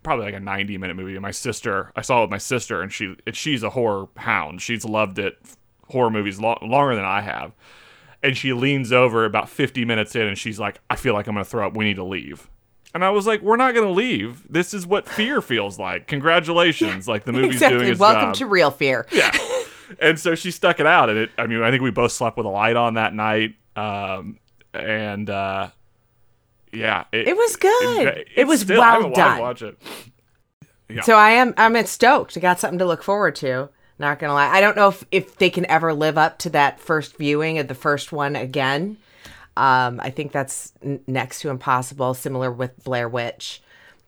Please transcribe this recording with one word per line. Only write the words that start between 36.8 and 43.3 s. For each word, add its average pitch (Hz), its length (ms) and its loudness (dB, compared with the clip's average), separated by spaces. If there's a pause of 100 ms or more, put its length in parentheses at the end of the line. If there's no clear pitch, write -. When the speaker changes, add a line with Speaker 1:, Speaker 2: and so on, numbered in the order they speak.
Speaker 2:
viewing 156 400 0
of 143 100 -2
the 131 80 -10
first 143 360 -4
one 147 240 -4
again. 139 640 -2 (580)
Um, 127 480 2
I 131 80 -6
think 143 200 -8
that's - 400 -8 (120)
n-, 139 240 -6
next 127 340 -6
to 156 80 -6
impossible. 127 640 -2
Similar 131 380 -6
with 123 320 -8
Blair 120 260 -2
Witch. 117 520 -8 (460)